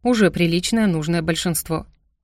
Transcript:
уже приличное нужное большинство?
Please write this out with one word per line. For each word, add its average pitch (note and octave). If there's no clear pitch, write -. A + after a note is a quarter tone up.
уже A3
приличное F3+
нужное E3
большинство? D#3+